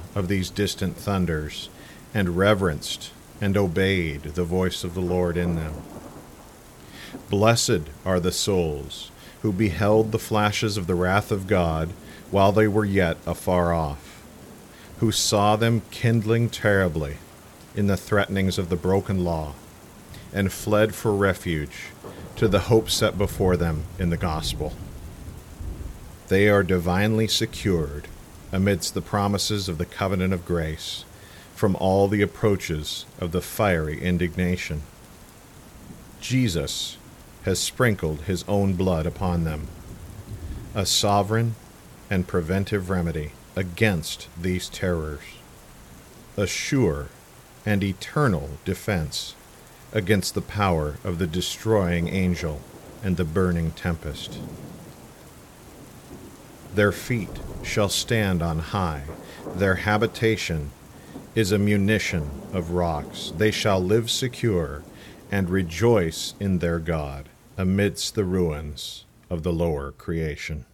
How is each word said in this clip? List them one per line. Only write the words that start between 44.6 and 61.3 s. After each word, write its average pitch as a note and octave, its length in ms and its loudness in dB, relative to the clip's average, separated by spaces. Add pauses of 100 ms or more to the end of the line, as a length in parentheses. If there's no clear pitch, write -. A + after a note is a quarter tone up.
terrors, D#2 520 -2 (1160)
a G2+ 100 2
sure D#2+ 600 0 (580)
and G2+ 180 2
eternal F#2+ 640 0 (140)
defense F2+ 720 -4 (580)
against G2+ 420 2
the F#2+ 60 -2
power E2+ 600 0
of F2 160 -2
the F#2 80 0
destroying F2 800 2
angel F2 540 0 (420)
and F#2 140 0
the F2+ 80 2
burning E2+ 460 2
tempest. D#2+ 680 -6 (2250)
Their G2+ 200 4
feet - 480 -4 (200)
shall G2+ 280 0
stand G2 520 0
on E2 180 0
high. D#2+ 440 -2 (520)
Their F#2+ 200 2
habitation G#2+ 960 0 (640)